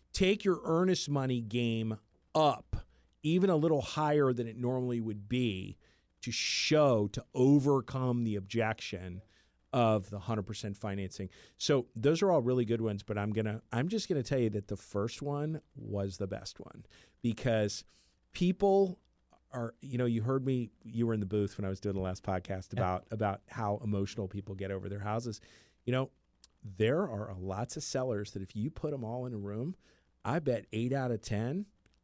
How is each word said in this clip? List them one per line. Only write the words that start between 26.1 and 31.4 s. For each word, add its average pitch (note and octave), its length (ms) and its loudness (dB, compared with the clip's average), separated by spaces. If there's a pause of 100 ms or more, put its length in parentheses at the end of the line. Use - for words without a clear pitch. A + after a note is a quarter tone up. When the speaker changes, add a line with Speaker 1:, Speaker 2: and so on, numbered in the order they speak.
Speaker 1:
there B2+ 320 2
are G#2+ 300 -6
lots F#2+ 380 -6
of D3 60 -8
sellers B2 480 -2
that G2 100 -8
if F#2 160 -10
you A2+ 140 -2
put D3+ 220 -6
'em B2+ 120 -6
all A#2+ 200 -6
in B2+ 80 -8
a A2 40 -6
room, G#2+ 400 -6 (480)
I C#3 140 0
bet B2+ 340 0
eight A#2 180 -2
out C3 200 0
of A2 100 -2
ten B2 440 -2 (380)